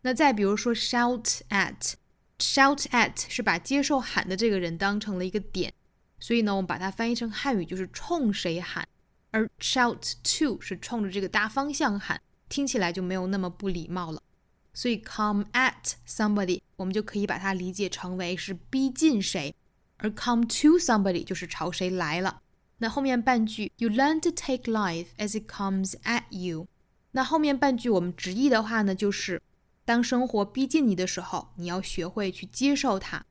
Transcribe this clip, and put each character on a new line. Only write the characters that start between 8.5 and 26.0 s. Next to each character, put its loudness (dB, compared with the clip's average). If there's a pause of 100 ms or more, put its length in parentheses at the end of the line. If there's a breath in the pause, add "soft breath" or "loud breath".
喊， -8 (440)
而 0 (100)
shout 0 (100)
to 0
是 -8
冲 -4
着 -4
这 -4
个 -4
大 0
方 -2
向 0
喊， -6 (260)
听 -2
起 -2
来 0
就 -4
没 -2
有 -2
那 0
么 -2
不 -8
礼 -4
貌 -6
了。 -12 (500)
所 0
以 -2
come 0
at 0 (140)
somebody， 0 (140)
我 -8
们 -2
就 0
可 -8
以 0
把 -4
它 -2
理 -4
解 -4
成 -8
为 -4
是 -8
逼 -2
近 4
谁， -4 (420)
而 -4
come 2
to 6
somebody 2
就 -6
是 -6
朝 -6
谁 -2
来 -2
了。 -4 (340)
那 -2
后 -2
面 2
半 4
句， -4
“You 0
learn 4
to 2
take -2
life -2 (100)
as -2
it -6
comes -2